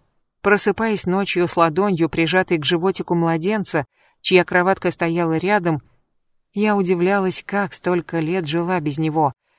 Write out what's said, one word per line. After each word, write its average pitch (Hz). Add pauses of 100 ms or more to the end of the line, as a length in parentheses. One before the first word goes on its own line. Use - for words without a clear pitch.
(420)
Просыпаясь 208
ночью 180
с -
ладонью, 165
прижатой 170
к 147
животику 180
младенца, 170 (360)
чья 180
кроватка 180
стояла 165
рядом, 170 (720)
я 208
удивлялась, 185
как 196
столько 175
лет 165
жила 170
без 147
него, 156 (260)